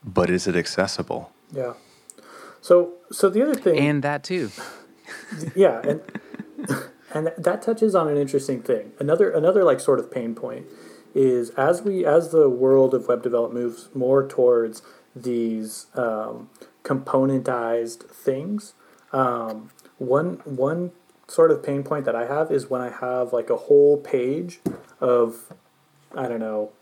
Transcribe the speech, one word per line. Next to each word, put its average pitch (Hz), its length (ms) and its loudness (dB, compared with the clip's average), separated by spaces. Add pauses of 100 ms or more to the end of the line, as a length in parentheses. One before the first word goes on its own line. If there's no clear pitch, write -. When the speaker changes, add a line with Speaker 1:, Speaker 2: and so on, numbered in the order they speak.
Speaker 1:
But 90 280 0
is 90 160 0
it 90 100 0
accessible? - 760 -4 (200)
Speaker 2:
Yeah. 127 220 -8 (840)
So, 175 340 4 (160)
so - 180 2
the 208 140 2
other 294 120 0
thing 170 240 2
Speaker 3:
And 147 240 2
that 147 220 -4
too. 165 320 -6
Speaker 2:
<laughs> - 40 -16 (960)
Yeah, 147 280 4
and, 151 180 -2 (580)
<laughs> - 560 -10
and 160 240 -4
that 180 240 0
touches 220 320 0
on 160 140 2
an 147 80 0
interesting 135 460 -2
thing. 110 360 -2
Another, 180 320 2
another, 180 320 2
like, 143 160 4
sort 131 220 2
of - 100 -10
pain 117 240 -6
point - 320 -12 (480)
is 123 360 2
as 156 320 0
we, 190 220 -2
as 160 260 4
the 156 180 6
world 131 460 4
of 120 120 -2
web 120 160 0
development 120 420 -2
moves 117 300 -8
more 135 320 2
towards 120 560 2 (320)
these, 113 800 -4
um, 113 560 -6 (320)
componentized 127 1300 -2
things, 135 640 -6 (380)
um, 117 580 -4 (280)
one, 151 460 0
one 151 480 -4 (340)
sort 165 240 4
of 147 120 2
pain 139 200 -4
point 143 220 -6
that 120 100 -2
I 117 120 -4
have 156 260 -2
is 135 180 -2
when 127 100 -2
I 123 100 -8
have, 127 420 -4
like, 117 180 -2
a 117 60 2
whole 143 400 6
page 143 640 -4 (400)
of, 120 520 0 (640)
I 127 140 -6
don't 117 120 -6
know 107 300 -6 (120)